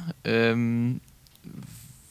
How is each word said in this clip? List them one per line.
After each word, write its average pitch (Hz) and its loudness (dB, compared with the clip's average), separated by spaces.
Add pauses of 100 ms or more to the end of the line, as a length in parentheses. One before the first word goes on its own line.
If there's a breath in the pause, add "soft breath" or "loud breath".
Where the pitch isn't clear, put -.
(240)
ähm, 117 2 (1080)